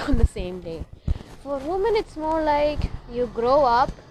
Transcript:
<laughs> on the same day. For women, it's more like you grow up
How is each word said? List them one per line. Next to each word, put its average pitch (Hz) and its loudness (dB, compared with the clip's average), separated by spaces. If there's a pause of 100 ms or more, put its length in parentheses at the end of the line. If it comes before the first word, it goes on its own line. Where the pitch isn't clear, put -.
<laughs> - -6
on 262 4
the 226 4
same 180 -6
day. 165 -10 (560)
For 277 -6
women, 381 0
it's - -2
more 311 0
like 202 2 (220)
you 240 -2
grow 240 4
up 247 4 (200)